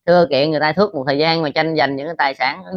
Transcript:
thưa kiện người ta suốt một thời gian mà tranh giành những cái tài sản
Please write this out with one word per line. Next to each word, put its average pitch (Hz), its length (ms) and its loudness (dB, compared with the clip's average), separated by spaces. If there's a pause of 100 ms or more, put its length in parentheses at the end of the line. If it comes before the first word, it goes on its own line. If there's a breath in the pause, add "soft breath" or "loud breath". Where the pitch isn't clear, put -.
thưa 175 240 6
kiện 143 200 2
người 151 100 -2
ta 151 160 2
suốt - 180 0
một 135 120 -6
thời 139 120 0
gian 165 240 2
mà 151 80 -2
tranh 160 260 -2
giành 139 200 0
những 139 100 -8
cái 165 120 -8
tài 139 160 0
sản 139 280 -4 (140)